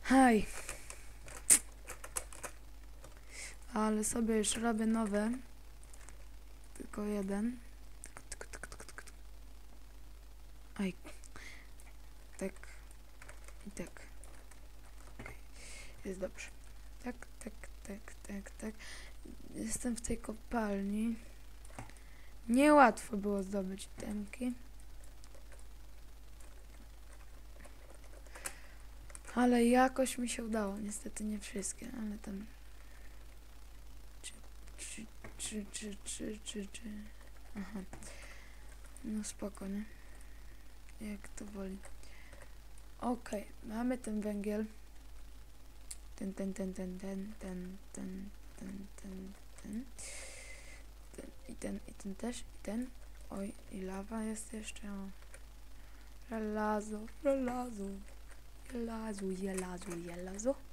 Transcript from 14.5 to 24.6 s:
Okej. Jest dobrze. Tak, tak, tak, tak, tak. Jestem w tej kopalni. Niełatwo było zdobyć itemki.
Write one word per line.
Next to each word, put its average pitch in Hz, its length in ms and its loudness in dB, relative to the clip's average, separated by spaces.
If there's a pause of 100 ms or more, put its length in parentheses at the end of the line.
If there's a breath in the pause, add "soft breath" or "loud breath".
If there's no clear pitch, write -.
Okej. - 160 -6 (680 loud breath)
Jest 190 140 -2
dobrze. - 280 -2 (560)
Tak, 240 120 -4 (280)
tak, 214 100 -6 (300)
tak, - 300 -8 (140)
tak, 202 240 -4
tak. 220 240 -4 (800 loud breath)
Jestem 220 400 2
w - 60 -4
tej 233 160 4
kopalni. 214 1000 4 (1300 loud breath)
Niełatwo 262 680 12
było 196 260 4
zdobyć 190 540 0
itemki. 214 560 0 (4000 loud breath)